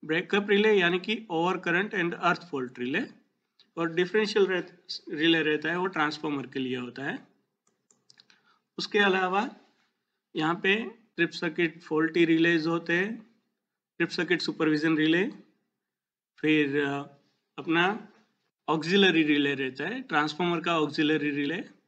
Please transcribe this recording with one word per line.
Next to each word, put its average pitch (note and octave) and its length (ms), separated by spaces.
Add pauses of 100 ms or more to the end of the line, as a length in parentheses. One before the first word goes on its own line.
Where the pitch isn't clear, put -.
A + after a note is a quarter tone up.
बैकअप F3 440
रिले G#3 240
यानी F3+ 260
कि G#3+ 320
over F3 360
current F3 260
and E3+ 260
earth F3 240 (100)
fault B2+ 260
relay, C#3 320 (640)
और E3 160
डिफरेंशियल G3+ 520
रह-, - 540 (100)
रिले E3 320
रहता D3+ 280
है F3 80
वो F#3 100
ट्रांसफार्मर D3+ 600
के - 120
लिए B2+ 180
होता B2 260
है। F3 240 (1500)
उसके - 220
अलावा F#3+ 560 (800)
यहाँ D#3+ 200
पे G3+ 340
ट्रिप - 400
सर्किट E3 520
फॉल्टी D#3+ 440
रिलेज E3 420
होते E3+ 260
हैं, G3+ 240 (800)
ट्रिप E3+ 120
सर्किट E3+ 320
सुपरविजन D#3 560
रिले, E3 340 (1040)
फिर, D3 460
अ, C#3 200 (540)
अपना F3 520 (600)
ऑक्सिलरी E3 540
रिले C#3+ 300
रहता C3+ 300
है, A3+ 180
ट्रांसफार्मर D#3+ 600
का E3+ 180
ऑक्सिलरी D3+ 500
रिले C#3+ 340 (240)